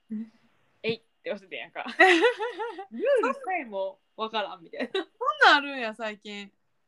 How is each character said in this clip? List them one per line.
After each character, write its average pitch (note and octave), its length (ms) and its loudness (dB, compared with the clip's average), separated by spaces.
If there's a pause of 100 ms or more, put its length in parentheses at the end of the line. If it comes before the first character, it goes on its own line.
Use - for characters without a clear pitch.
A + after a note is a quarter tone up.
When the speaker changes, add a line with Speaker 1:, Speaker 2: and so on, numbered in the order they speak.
(100)
Speaker 1:
う A3 40 -10
ん。 A3 180 -10 (500)
Speaker 2:
「え A3 100 -2
い」 - 60 -2
っ - 40 -20 (200)
て - 80 -8
押 G3+ 80 -6
し F#3+ 40 -20
て F#3+ 60 -20
て C#3 80 -12
ん A#2 40 -8
や C#3 80 -12
ん - 20 -20
か。 - 160 -10
Speaker 1:
<laughs> F#4+ 1040 2
Speaker 2:
ル A3+ 80 -14
ー A4+ 300 2
ル - 60 -2
さ C#5 60 -16 (200)
え C#4 40 -8
も G3 360 -8 (160)
分 A3 140 -6
か A3 120 -4
ら F3+ 140 -10
ん F3 60 -20
み - 80 -20
た - 80 -14
い - 40 -4
な。 B3+ 100 -8
Speaker 1:
そ F#4+ 80 -2
ん - 20 -4 (420)
な F4 100 10
ん - 40 6
あ - 20 0
る C#4 160 -6
ん B3+ 40 -6
や、 A3 140 -6
最 G#3+ 240 -8
近。 G3+ 320 -12 (380)